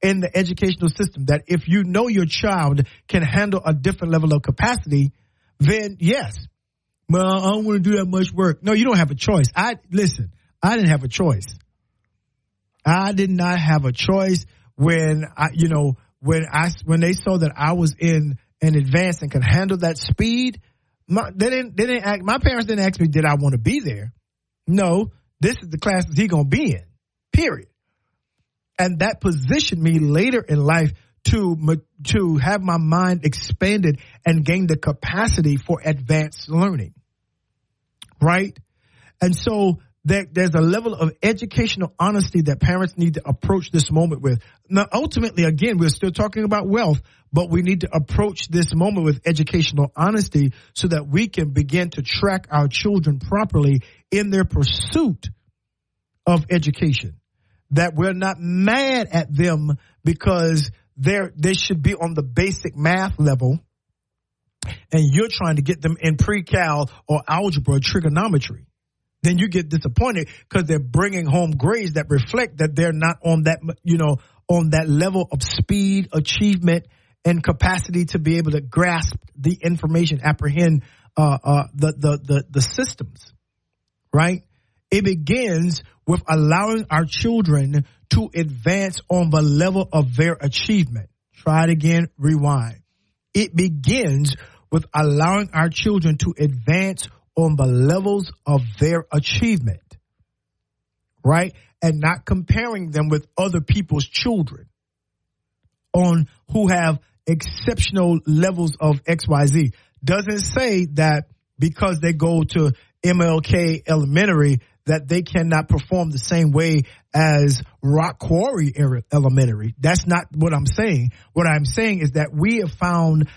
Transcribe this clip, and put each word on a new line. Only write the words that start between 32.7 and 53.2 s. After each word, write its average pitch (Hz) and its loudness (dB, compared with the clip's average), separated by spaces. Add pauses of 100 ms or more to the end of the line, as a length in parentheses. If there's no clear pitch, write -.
mind 165 0
expanded 175 -2 (260)
and 165 2
gain 180 0
the 160 0
capacity 156 0
for 165 -4
advanced 151 -4
learning, 165 -2 (1300)
right? 185 0 (640)
And 180 2
so 202 0 (240)
there, 185 0
there's 175 0
a 160 4
level 208 2
of 160 -2 (100)
educational 208 -2
honesty 190 0
that 143 0
parents 180 0
need 170 0
to - -10
approach 175 -2
this 156 0
moment 156 0
with. 127 0 (300)
Now, 202 2
ultimately, 226 0
again, 165 2
we're 165 4
still 185 -2
talking 208 -2
about 208 -2
wealth, 196 2 (320)
but 170 2
we 170 2
need 185 0
to 185 -6
approach 185 -2
this 170 0
moment 185 0
with 147 0
educational 151 0
honesty 160 0 (200)
so - -4
that 151 -4
we 190 0
can 160 -4
begin 151 -2
to 147 -8
track 190 -2
our 147 2
children 151 0
properly 147 0 (300)